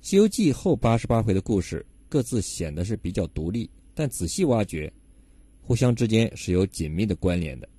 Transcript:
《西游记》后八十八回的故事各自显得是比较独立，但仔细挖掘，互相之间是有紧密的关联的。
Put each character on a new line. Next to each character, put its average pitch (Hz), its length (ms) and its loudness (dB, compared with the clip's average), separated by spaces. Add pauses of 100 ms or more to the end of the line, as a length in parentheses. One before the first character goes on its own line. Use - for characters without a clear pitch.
《西 - 160 2
游 214 100 8
记》 196 260 2
后 165 220 2
八 113 220 4
十 - 100 -4
八 113 160 2
回 110 100 2
的 95 60 2
故 98 220 0
事 - 240 -8 (240)
各 147 120 0
自 113 200 -2
显 78 340 -6
得 87 80 -4
是 104 140 -4
比 90 160 -6
较 98 140 -2
独 80 220 -6
立， 110 200 -6 (260)
但 151 140 -2
仔 87 180 -6
细 190 160 -2
挖 123 220 2
掘， 76 260 -8 (720)
互 - 120 -2
相 123 220 4
之 120 100 0
间 110 300 2
是 - 160 -6
有 90 140 4
紧 78 260 -6
密 90 140 0
的 101 100 0
关 90 240 0
联 71 180 -6
的。 - 100 -16 (120)